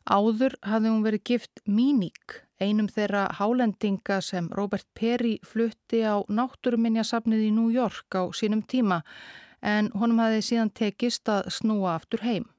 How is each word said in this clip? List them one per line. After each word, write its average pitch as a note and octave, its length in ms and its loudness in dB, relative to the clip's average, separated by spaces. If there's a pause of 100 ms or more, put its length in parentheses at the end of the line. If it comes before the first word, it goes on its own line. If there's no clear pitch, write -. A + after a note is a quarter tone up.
Áður A3 560 2
hafði A3 260 0
hún A3 140 2
verið G#3+ 260 0
gift - 380 -2
Míník, A3 760 0 (220)
einum G#3 240 0
þeirra G3+ 400 0 (100)
Hálendinga G#3 840 0
sem E3+ 320 -4
Robert G3 400 -4
Perry A#3 480 0
flutti A3+ 580 -2
á G#3 300 0
náttúruminjasafnið A3+ 1160 0
í - 20 2
New A3+ 180 2
York A#3 460 -2
á F#3 160 0
sínum G#3+ 320 -2
tíma, G3+ 380 0 (600)
en G#3 320 0
honum A#3 300 2
hafði A3 240 2
síðan A3+ 240 0
tekist - 580 -2
að G3 220 0
snúa G3 460 0
aftur - 260 -6
heim. A3 240 -2 (120)